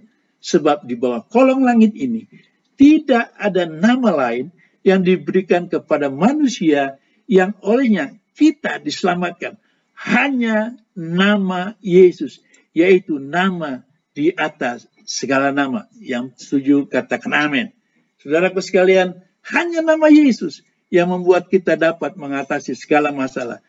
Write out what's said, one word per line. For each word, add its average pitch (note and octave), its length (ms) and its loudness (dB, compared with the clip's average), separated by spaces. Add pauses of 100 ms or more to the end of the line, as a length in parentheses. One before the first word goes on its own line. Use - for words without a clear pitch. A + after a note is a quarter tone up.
(380)
Sebab D3+ 480 0
di A#2+ 80 -8
bawah A#2+ 320 -4
kolong C4 400 2
langit A3 320 2
ini B2+ 320 -6 (480)
tidak C#4+ 580 4
ada F3+ 300 -2
nama G#3+ 480 0
lain C3 400 -4 (260)
yang F#3+ 240 2
diberikan F3 640 0
kepada D3 400 -2
manusia D#3+ 880 0 (320)
yang F#3+ 320 2
olehnya G#3 560 0 (160)
kita D#3+ 480 -2
diselamatkan. E3+ 800 -6 (320)
Hanya A#3+ 880 -2 (160)
nama F#3 880 -2
Yesus, F3 560 2 (320)
yaitu F3 480 2
nama D#3 640 -6 (320)
di D#3 160 0
atas D3+ 560 -8 (160)
segala C3+ 480 -2
nama. C3 320 -4 (160)
Yang B2+ 400 -10
setuju C#3+ 480 0
katakan B2+ 480 -4
amin. C#3+ 300 -2 (580)
Saudaraku F3+ 400 -2
sekalian, F#3 560 2 (320)
hanya E4 320 -2
nama D#4+ 240 2
Yesus D4 560 4 (240)
yang F3 240 0
membuat F3+ 400 0
kita F3 240 0
dapat D#3+ 400 -4
mengatasi C#3+ 560 -8
segala D3 400 -2
masalah. C3 560 -8